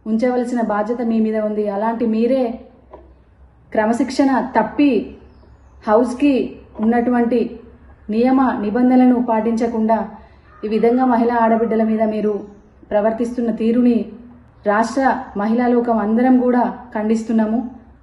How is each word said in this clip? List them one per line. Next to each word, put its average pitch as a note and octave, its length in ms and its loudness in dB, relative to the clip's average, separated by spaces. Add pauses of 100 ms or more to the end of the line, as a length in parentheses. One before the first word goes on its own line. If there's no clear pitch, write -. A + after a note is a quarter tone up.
ఉంచవలసిన A#3+ 540 -2
బాధ్యత G#3+ 400 -2
మీ A3+ 180 0
మీద A3 180 0
ఉంది. G#3+ 320 -2
అలాంటి A3+ 360 -2
మీరే A#3 540 0 (1120)
క్రమశిక్షణ G#3+ 760 0 (120)
తప్పి - 560 0 (720)
హౌస్కి A#3+ 680 2 (240)
ఉన్నటువంటి A#3+ 800 0 (500)
నియమ B3+ 420 2 (100)
నిబంధనలను B3 640 2
పాటించకుండా A3+ 840 -2 (560)
ఈ - 20 -6
విధంగా A#3 380 2
మహిళా A#3+ 300 0
ఆడబిడ్డల A3+ 480 2
మీద A3 200 0
మీరు G#3+ 360 -2 (520)
ప్రవర్తిస్తున్న A3 600 -2
తీరుని A3+ 540 2 (600)
రాష్ట్ర A3+ 560 0 (140)
మహిళా A3+ 300 0
లోకం A#3+ 300 2
అందరం A#3+ 420 4
కూడా B3 380 0 (180)
ఖండిస్తున్నాము. A3 760 -2 (340)